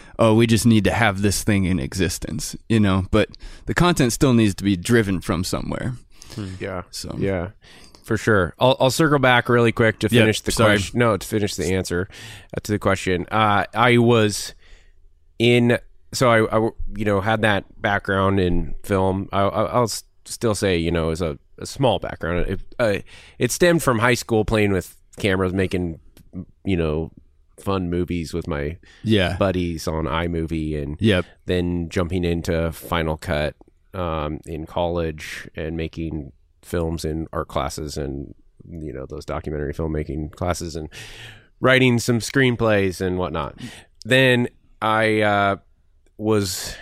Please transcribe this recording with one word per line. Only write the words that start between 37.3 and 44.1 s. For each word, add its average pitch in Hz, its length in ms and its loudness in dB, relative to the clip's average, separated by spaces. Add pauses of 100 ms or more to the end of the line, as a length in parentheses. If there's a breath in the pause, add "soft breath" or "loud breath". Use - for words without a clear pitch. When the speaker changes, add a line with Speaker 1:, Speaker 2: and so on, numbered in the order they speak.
Speaker 3:
art 80 160 -6
classes 71 480 -6
and, 69 380 -8 (340)
you 78 240 -12
know, 65 140 -12
those 73 180 -14
documentary 73 480 -6
filmmaking 76 600 -6
classes 87 440 -6
and 78 140 -10 (720 loud breath)
writing 127 380 4
some 117 200 0
screenplays 110 840 0
and 92 180 0
whatnot. 80 400 -4 (460 loud breath)
Then 123 440 4 (340)